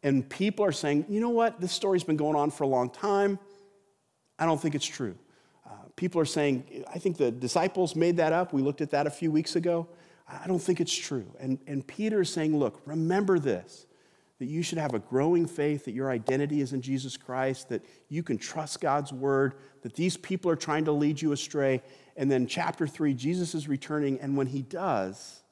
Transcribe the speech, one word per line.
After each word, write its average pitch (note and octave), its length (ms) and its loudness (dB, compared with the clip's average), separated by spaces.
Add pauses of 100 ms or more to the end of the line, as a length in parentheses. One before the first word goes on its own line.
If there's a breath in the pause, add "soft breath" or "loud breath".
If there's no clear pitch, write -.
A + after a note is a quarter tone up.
And C3+ 260 2
people G#3 360 0
are F3+ 80 4
saying, D3 360 2
"You G#3 120 0
know A#3 100 0
what? A3+ 300 2
This F3+ 120 -2
story's F#3+ 320 2
been D#3 120 2
going D3+ 200 2
on D3 140 4
for D3 140 -2
a - 20 2
long B2 240 2
time. G3+ 480 2 (1000 loud breath)
I D#3+ 80 2
don't D#3+ 140 2
think D#3 140 -2
it's C3+ 120 -2
true." G#2 300 -6 (480 soft breath)
Uh, A#2 60 -20 (240)
people F3 260 0
are D#3 60 4
saying, C#3 680 0
"I F3 60 -8
think F3 200 -2
the C3 120 4
disciples E3 640 0
made E3+ 220 4
that D#3+ 160 4
up. F3 200 0
We C3+ 100 2
looked C#3 180 0
at D3 100 -4
that C#3+ 160 2
a D3 40 0
few D#3+ 200 -2
weeks D#3 260 0
ago. E3+ 300 0 (400 loud breath)
I - 200 -14
don't F3+ 120 2
think F3 220 0
it's E3+ 140 0
true." - 320 -6 (120)
And, C3+ 280 -2
and C#3 200 -6
Peter G#3+ 360 0
is E3 80 0
saying, D#3 280 2
"Look, A#2+ 280 0
remember F3 520 2
this, A2+ 480 -4 (520 soft breath)
that B2+ 80 -6
you D#3 160 -2
should E3 160 -4
have D3 160 -2
a A2 40 0
growing D#3 480 2
faith, D3 380 -2
that B2 80 -8
your C3 180 -2
identity C3+ 520 0
is B2+ 100 -4
in C3+ 80 -2
Jesus C3 380 -4
Christ, C3 500 -4
that A#2 160 -4 (240 loud breath)
you D#3 140 -6
can A#2+ 160 -2
trust - 420 -8
God's C#3+ 320 0
word, C3+ 420 2 (280 loud breath)
that A#2+ 120 -10
these F3+ 220 0
people F#3 340 -2
are D#3 60 4
trying D#3 300 0
to D3+ 60 2
lead D3 280 2
you D#3 120 0
astray." C#3 500 0 (340 loud breath)
And C3+ 140 2
then B2+ 160 4
chapter E3 400 -2
three, D3 280 0
Jesus E3 400 -2
is D3 140 -4
returning, C#3+ 520 -2
and C#3 160 -2
when C#3 100 2
he C#3 160 -4
does A#2+ 880 -4